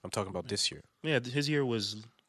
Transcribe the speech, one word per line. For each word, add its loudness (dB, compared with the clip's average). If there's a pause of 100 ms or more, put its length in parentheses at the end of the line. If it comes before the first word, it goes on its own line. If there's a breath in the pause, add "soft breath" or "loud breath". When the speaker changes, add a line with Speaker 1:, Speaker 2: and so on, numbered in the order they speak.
Speaker 1:
I'm -8
talking 0
about -4
this 0
year. -6 (200)
Speaker 2:
Yeah, 2
th-, -2
his 2
year 4
was 0 (260)